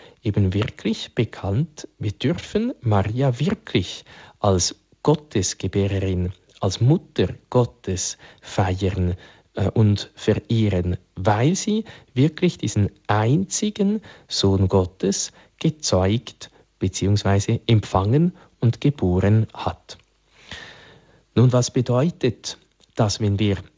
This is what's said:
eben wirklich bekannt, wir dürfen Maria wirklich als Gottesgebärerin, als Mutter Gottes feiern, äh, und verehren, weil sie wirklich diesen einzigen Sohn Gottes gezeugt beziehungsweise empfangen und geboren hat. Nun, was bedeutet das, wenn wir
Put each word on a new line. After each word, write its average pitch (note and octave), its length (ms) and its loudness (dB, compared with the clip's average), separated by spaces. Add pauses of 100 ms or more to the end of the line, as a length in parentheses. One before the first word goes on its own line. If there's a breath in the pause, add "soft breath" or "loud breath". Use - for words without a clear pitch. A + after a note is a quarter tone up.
(220 loud breath)
eben G2 320 0
wirklich - 600 -4
bekannt, - 720 -4 (100)
wir G#2 140 -4
dürfen G#3 680 -4
Maria A#2 600 0
wirklich - 640 -4 (340 loud breath)
als F#2+ 380 0 (260)
Gottesgebärerin, F#2+ 1300 -2 (280)
als G2 200 -2
Mutter A#2+ 480 2 (220)
Gottes - 680 -2 (220 loud breath)
feiern, F#2 760 -2 (380 loud breath)
äh, G2 160 -2
und G#2 440 2
verehren, G2 840 0 (180)
weil G#2+ 400 0
sie G#3+ 300 -2 (280 loud breath)
wirklich E3 460 0
diesen - 320 0 (160)
einzigen G3 920 0 (280 loud breath)
Sohn G2 400 2
Gottes - 640 -2 (260 soft breath)
gezeugt - 920 -2 (280 soft breath)
beziehungsweise G2 880 0
empfangen A2+ 640 2 (280 loud breath)
und A#2 200 2
geboren G2+ 720 2
hat. - 440 -10 (1400 loud breath)
Nun, A#2+ 180 6
was B2 180 2
bedeutet B2+ 880 -2 (360)
das, G#2+ 260 0
wenn G2+ 180 0
wir G2+ 180 2 (220)